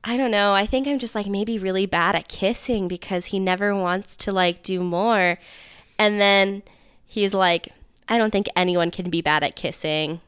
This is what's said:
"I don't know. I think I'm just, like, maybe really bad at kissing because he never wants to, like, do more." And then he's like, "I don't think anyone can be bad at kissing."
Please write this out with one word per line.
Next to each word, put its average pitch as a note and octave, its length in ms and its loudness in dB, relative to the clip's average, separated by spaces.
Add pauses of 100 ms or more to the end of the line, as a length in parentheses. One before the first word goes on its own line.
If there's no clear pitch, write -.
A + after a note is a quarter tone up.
"I A#3 140 -4
don't B3+ 160 0
know. G3+ 200 4
I G3 140 0
think C4+ 220 -2
I'm C#4+ 100 -2
just, A#3+ 160 -8
like, G3+ 140 -4
maybe G#3 320 -4
really F#3+ 260 -2
bad E3+ 300 0
at - 120 -4
kissing G3+ 600 -2
because F3 380 -6
he G3 120 -4
never F#3+ 360 0
wants F#3+ 420 -2
to, - 160 -4
like, F3+ 320 0
do F#3 160 -2
more." F3+ 580 2 (600)
And G#3 220 2
then G3 440 4 (420)
he's G3 280 -2
like, F3 340 2 (400)
"I A3+ 100 2
don't G#3+ 140 2
think G3+ 240 0
anyone F3 340 2
can F3+ 200 -8
be E3 120 -2
bad D3+ 220 2
at - 100 -4
kissing." D#3 720 -4